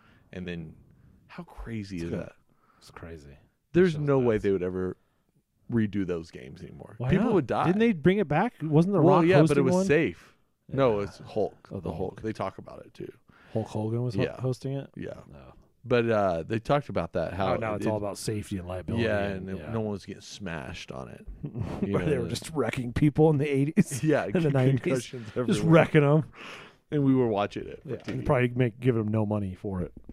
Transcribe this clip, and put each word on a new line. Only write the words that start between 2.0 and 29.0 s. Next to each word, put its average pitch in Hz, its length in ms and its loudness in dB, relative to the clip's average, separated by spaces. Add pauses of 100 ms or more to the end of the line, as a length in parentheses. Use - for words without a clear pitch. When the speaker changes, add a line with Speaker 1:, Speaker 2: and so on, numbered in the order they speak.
Speaker 1:
is 85 60 -6
Speaker 2:
good. 85 100 -4
Speaker 1:
that? - 120 -12 (460)
Speaker 2:
It's - 140 -20
crazy. 71 440 -18 (380)
Speaker 1:
There's 175 180 6
Speaker 2:
Show's 151 80 -6
Speaker 1:
no 143 180 2
way 120 180 4
Speaker 2:
nuts. 95 80 -2
Speaker 1:
they 101 80 2
would 90 100 0
ever 92 340 -4 (720)
redo 104 360 0
those 85 240 -4
games 73 320 -16
anymore. - 360 -18
Speaker 2:
Why 123 120 -2
Speaker 1:
People 185 160 4
Speaker 2:
not? 226 80 4
Speaker 1:
would 151 120 4
die. 120 200 2
Speaker 2:
Didn't 190 140 2
they 233 120 6
bring 175 260 4
it 175 100 0
back? 151 340 0
Wasn't 160 320 4
The 175 80 4
Speaker 1:
Well, 147 160 8
Speaker 2:
Rock 165 80 6
Speaker 1:
yeah, 180 100 6
but 156 80 8
it 160 40 4
Speaker 2:
hosting 143 160 4
Speaker 1:
was 180 100 4
Speaker 2:
one? 190 120 2
Speaker 1:
safe. - 480 0 (340)
No, 127 300 2
Speaker 2:
Yeah. 101 60 -2
Speaker 1:
it's - 140 -10
Hulk. - 520 -6
Speaker 2:
Oh, 110 60 -8
the 92 60 -10
Speaker 1:
The 80 80 -6
Hulk. - 80 -6
Speaker 2:
Hulk. - 240 -6
Speaker 1:
They 110 100 -4
talk 95 260 -6
about - 280 -18
it - 80 -20
too. - 160 -12 (420)
Speaker 2:
Hulk 110 160 -2
Hogan 113 340 -4
was 123 120 -4
ho-, 98 80 0
Speaker 1:
Yeah. - 180 -4
Speaker 2:
hosting 131 340 -4
it? 139 220 -8
Speaker 1:
Yeah. - 180 -10 (180)
Speaker 2:
No. - 200 -20 (340)
Speaker 1:
But, 117 220 2
uh, 95 380 2
they 113 140 -2
talked 143 280 0
about 87 240 -4
that, 87 220 -4
how 95 200 0
Speaker 2:
Oh, - 20 0
now 110 180 -4
it's 104 100 -6
Speaker 1:
it 107 60 0
Speaker 2:
all 107 80 0
about 101 180 -6
safety 104 400 -6
and 87 100 -8
liability 92 380 -4
Speaker 1:
Yeah, 107 200 0
Speaker 2:
and, 95 260 -6
Speaker 1:
and 95 80 -6
it, 82 40 -12
Speaker 2:
yeah. 78 100 -12
Speaker 1:
no 113 100 -2
one 107 100 -4
was 98 140 -8
getting - 160 -14
smashed 82 680 -10
on 64 180 -12
it. - 180 -18 (160)
Speaker 2:
<laughs> - 440 -6
Speaker 1:
You 196 60 -2
Speaker 2:
Where - 140 0
they 151 100 0
Speaker 1:
know, 120 60 -2
Speaker 2:
were 117 60 -6
just 117 260 -8
wrecking 120 400 -4
people 151 340 4
in 156 80 2
the 139 100 0
eighties 143 560 0
Speaker 1:
<laughs> - 0 -
Yeah, 143 220 2
Speaker 2:
and 95 80 -4
the 185 80 2
Speaker 1:
con-, 151 120 2
Speaker 2:
nineties. 131 280 4
Speaker 1:
concussions 123 460 -4
Speaker 2:
Just 110 100 -16
Speaker 1:
everywhere. 127 340 0
Speaker 2:
wrecking 156 340 6
'em. 151 200 4 (640)
Speaker 1:
And 147 140 0
we 135 100 4
were 127 140 4
watching 101 400 -2
it - 140 -14
for - 80 -14
Speaker 2:
Yeah, 117 60 -6
and - 100 -16
Speaker 1:
T 104 60 -6
V. 127 100 -6
Speaker 2:
probably 123 320 2
make, 120 260 0
giving 120 220 2